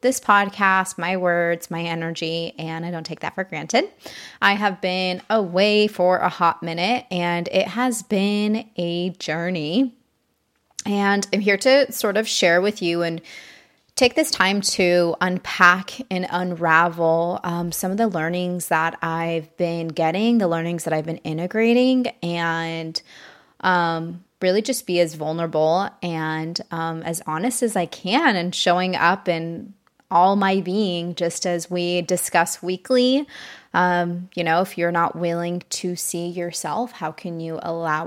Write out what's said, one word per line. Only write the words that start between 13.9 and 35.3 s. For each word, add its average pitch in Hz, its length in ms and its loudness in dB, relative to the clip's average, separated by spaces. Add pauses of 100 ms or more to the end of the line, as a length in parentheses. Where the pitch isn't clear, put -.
take 247 180 4
this 311 160 2
time 196 320 2
to 175 580 2
unpack 185 800 2 (100)
and 185 200 -2
unravel, 170 1120 2
um, 175 260 -4
some 185 200 -4
of 196 80 -2
the 226 100 2
learnings 180 600 -2
that 165 340 0
I've 165 560 -4
been 165 300 -2
getting, 180 500 2
the 196 100 2
learnings 165 360 -2
that 160 100 -2
I've 156 100 0
been 160 140 -6
integrating, 233 880 2 (160)
and, 165 800 -4 (580)
um, 170 640 0 (160)
really 190 220 2
just - 240 -4
be 175 140 2
as 160 160 0
vulnerable 160 720 0 (120)
and, 160 560 -4 (120)
um, 165 320 -4
as 165 240 -6
honest 175 360 -2
as 220 140 0
I 180 80 0
can 226 520 0
and 175 180 -2
showing 185 420 2
up 185 320 2
in 165 460 -4 (360)
all 185 240 6
my 196 280 2
being, 175 520 -2
just 170 300 -4
as 175 260 -4
we 175 300 0
discuss 175 600 0
weekly. 254 640 2 (480)
Um, 175 600 0
you 175 100 -2
know, 165 180 4
if 190 160 -6
you're 170 140 0
not 170 220 0
willing 170 560 -4